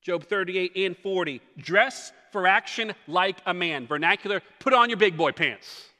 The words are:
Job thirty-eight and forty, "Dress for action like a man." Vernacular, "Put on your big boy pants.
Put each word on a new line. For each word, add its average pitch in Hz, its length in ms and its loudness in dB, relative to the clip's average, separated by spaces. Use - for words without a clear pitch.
Job 175 220 -4
thirty-eight 185 520 -4
and 190 220 -4
forty, 175 440 -4
"Dress 202 540 0
for 190 140 -2
action 214 480 0
like 185 380 0
a 185 80 -2
man." 160 340 -4
Vernacular, 165 540 0
"Put 262 140 2
on 240 160 6
your 226 80 -2
big 190 180 4
boy 156 160 2
pants. - 580 -6